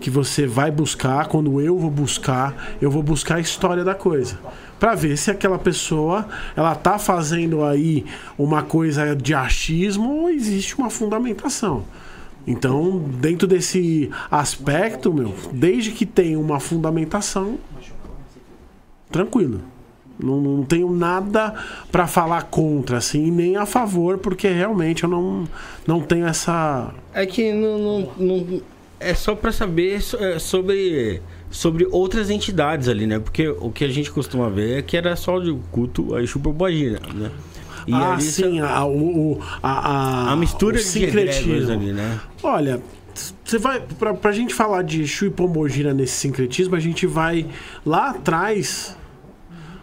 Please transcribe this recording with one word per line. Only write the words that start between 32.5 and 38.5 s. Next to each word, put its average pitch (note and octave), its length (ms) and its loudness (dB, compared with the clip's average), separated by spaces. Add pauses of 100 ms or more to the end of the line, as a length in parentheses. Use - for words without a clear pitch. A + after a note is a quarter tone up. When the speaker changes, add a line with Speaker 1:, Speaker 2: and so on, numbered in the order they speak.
Speaker 2:
ali, A2 200 2
né? G#2+ 120 2
Porque D#3 300 -2
o A#2 220 -4
que A2+ 120 -6
a C#3+ 60 2
gente C#3+ 240 -2
costuma B2 380 -2
ver A2 300 0
é - 20 -2
que - 120 -4
era E3+ 220 0
só F#3 240 0
de E3+ 180 0 (140)
culto A#2+ 420 0
a A#2+ 80 0
Exu A#2+ 160 -2
Pombagira, D3+ 600 0 (140)
né? G#2 160 -4 (560)
E A#2+ 80 0
Speaker 1:
Ah, C#3 180 2
Speaker 2:
ali C#3+ 100 0
Speaker 1:
sim, E3+ 380 0